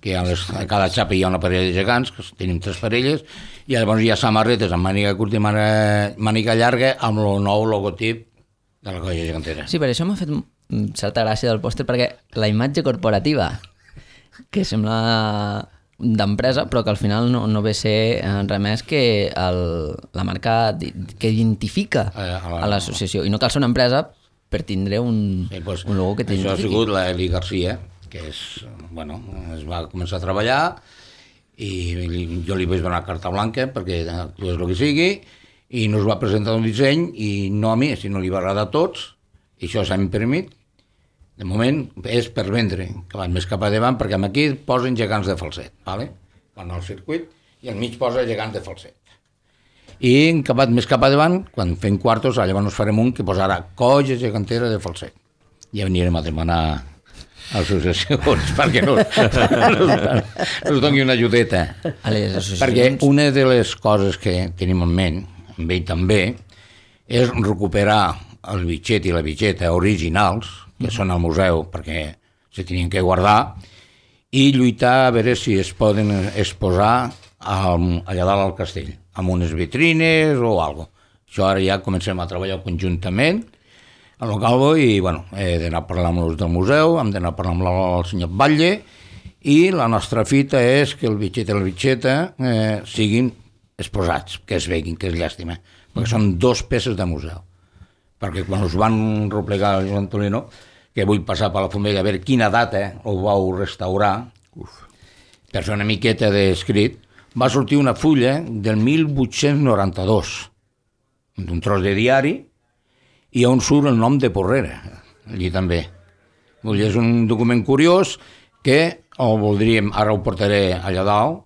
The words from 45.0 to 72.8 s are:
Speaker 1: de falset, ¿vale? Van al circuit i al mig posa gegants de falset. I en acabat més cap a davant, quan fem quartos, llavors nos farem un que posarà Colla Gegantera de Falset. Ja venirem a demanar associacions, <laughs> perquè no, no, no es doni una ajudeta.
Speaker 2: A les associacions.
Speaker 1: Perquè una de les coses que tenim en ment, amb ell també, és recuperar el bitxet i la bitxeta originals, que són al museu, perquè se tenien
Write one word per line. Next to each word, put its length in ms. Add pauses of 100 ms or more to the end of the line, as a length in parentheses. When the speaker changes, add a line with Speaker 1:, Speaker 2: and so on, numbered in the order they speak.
Speaker 1:
de 100
falset, 360 (120)
¿vale? 280 (420)
Van 160
al 120
circuit 420 (380)
i 80
al 40
mig 240
posa 240
gegants 320
de 80
falset. 320 (1040)
I 300
en 160
acabat 260
més 160
cap 160
a 80
davant, 300 (100)
quan 260
fem 220
quartos, 400
llavors 260
nos 100
farem 240
un 140
que 140
posarà 300 (180)
Colla 400
Gegantera 560
de 80
Falset. 360 (580)
Ja 160
venirem 260
a 80
demanar 380 (920)
associacions, 1000
<laughs> 60
perquè 240
no, 140
no, 880
no 360 (480)
es 100
doni 220
una 120
ajudeta. 500 (380)
Speaker 2:
A 120
les 160
associacions. 320
Speaker 1:
Perquè 260 (140)
una 280
de 160
les 300
coses 420
que 180 (180)
tenim 280
en 120
ment, 260 (320)
amb 180
ell 160
també, 340 (880)
és 220
recuperar 840 (340)
el 160
bitxet 400
i 80
la 100
bitxeta 480
originals, 800 (220)
que 180
són 240
al 80
museu, 460
perquè 480 (380)
se 120
tenien 240